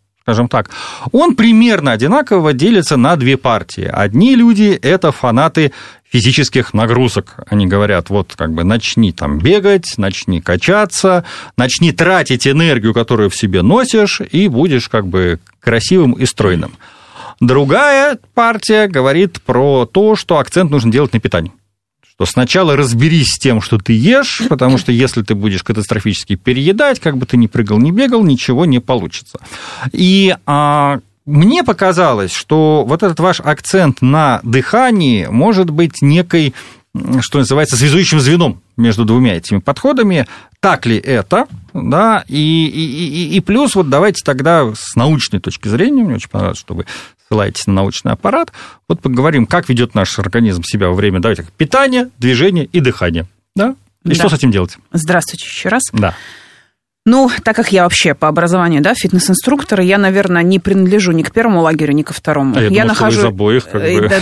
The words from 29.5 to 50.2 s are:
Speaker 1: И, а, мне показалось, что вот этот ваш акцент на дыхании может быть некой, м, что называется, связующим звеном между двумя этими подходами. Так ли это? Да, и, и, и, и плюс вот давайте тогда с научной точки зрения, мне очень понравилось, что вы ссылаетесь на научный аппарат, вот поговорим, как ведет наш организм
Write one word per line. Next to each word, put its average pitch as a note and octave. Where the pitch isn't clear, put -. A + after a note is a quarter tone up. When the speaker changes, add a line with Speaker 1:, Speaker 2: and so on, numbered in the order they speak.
Speaker 1:
И, F#3+
а, D3
мне F3
показалось, E3+
что D#3
вот D3+
этот E3
ваш F3+
акцент D3+
на C3+
дыхании C3
может F#3
быть D#3
некой, D#3+
м, -
что -
называется, C#3
связующим D3+
звеном D3
между A#2
двумя A2+
этими G2
подходами. G3
Так F#3
ли A2+
это? C3+
Да, F3+
и, B2
и, D#3
и, F#3
и -
плюс A3+
вот F3+
давайте E3+
тогда C#3+
с -
научной C3
точки -
зрения, A#3
мне D3+
очень -
понравилось, F#2
что -
вы F2
ссылаетесь G2+
на G2+
научный G2
аппарат, E4
вот E3+
поговорим, C3+
как E3+
ведет A#2+
наш G2
организм G2